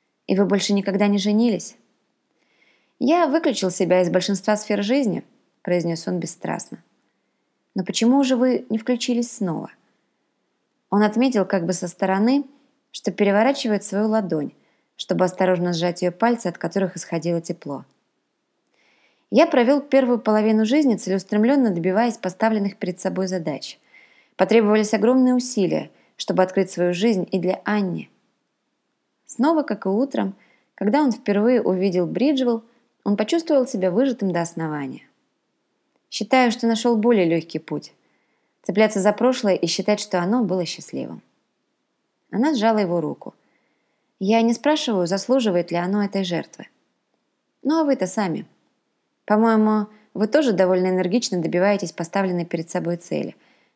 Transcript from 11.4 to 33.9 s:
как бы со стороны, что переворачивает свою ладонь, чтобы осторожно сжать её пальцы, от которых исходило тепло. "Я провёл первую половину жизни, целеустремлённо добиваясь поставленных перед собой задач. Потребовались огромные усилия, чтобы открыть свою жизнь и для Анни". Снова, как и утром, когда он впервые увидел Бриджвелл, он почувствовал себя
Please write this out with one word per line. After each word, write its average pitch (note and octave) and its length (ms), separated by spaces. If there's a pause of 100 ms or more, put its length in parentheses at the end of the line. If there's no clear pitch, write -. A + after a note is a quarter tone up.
как F3+ 200
бы F3+ 80
со F3 140
стороны, G#3 580 (460)
что - 200
переворачивает G#3 720
свою G#3 240
ладонь, F3 460 (420)
чтобы F3+ 300
осторожно F3+ 480
сжать E3+ 280
её F3+ 100
пальцы, A#3 360
от F3 100
которых F3+ 380
исходило E3+ 460
тепло. D3 440 (1400)
"Я C4+ 160
провёл C#4 360
первую C4 380
половину G#3+ 460
жизни, C4 300
целеустремлённо G#3+ 760
добиваясь F#3+ 480
поставленных G3+ 600
перед F3+ 220
собой F#3 280
задач. E3+ 500 (600)
Потребовались G#3 560
огромные B3+ 420
усилия, E3+ 560 (240)
чтобы F3+ 280
открыть F#3 280
свою F3+ 220
жизнь F#3+ 380
и F#3+ 80
для F#3 260
Анни". F#3 440 (1160)
Снова, D4+ 380
как - 220
и G3 40
утром, G#3 460 (400)
когда G#3+ 260
он C#4 100
впервые G#3+ 500
увидел F3+ 460
Бриджвелл, A#3+ 560 (400)
он G3+ 140
почувствовал C#4 500
себя F#3 240